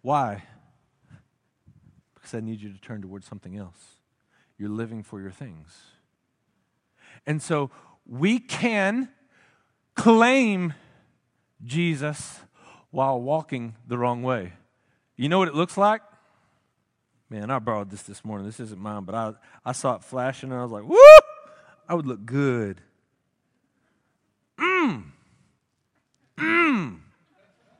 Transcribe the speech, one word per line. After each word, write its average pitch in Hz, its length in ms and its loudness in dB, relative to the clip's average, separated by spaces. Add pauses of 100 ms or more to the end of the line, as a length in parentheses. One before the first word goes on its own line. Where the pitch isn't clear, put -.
Why? 123 400 -4 (1700)
Because - 180 -20
I 113 60 -10
need 110 200 -12
you 104 120 -18
to 95 80 -20
turn 110 200 -18
towards 95 280 -20
something 98 280 -20
else. 92 420 -20 (600)
You're 104 120 -12
living 110 340 -12
for 104 160 -18
your 98 100 -16
things. 85 640 -20 (1300)
And 151 160 -6
so 147 300 -6 (340)
we 185 360 -4
can 226 680 -4 (880)
claim 226 800 2 (880)
Jesus 151 760 -8 (500)
while 135 300 -4
walking 127 560 -8 (100)
the 120 120 -8
wrong 120 240 -4
way. 110 320 -6 (640)
You 135 120 -6
know 180 100 0
what 185 100 0
it 143 60 -10
looks 165 220 -6
like? 208 260 -2 (1300)
Man, 107 220 -12
I 135 80 -4
borrowed 107 320 -6
this 104 120 -18
this - 220 -20
morning. 101 220 -12
This 110 140 -16
isn't 107 200 -18
mine, 104 220 -12
but 95 140 -12
I, 110 160 -8 (320)
I 127 80 -8
saw 127 240 -6
it - 80 -20
flashing, 131 480 -10
and 123 80 -10
I - 20 -10
was 120 80 -10
like, 104 140 -14
"Woo!" 320 120 -2 (920)
I 165 60 -4
would 165 120 -6
look 113 180 -10
good. 120 560 -6 (1800)
Mm. 302 480 -4 (1300)
Mm. 294 600 -2 (800)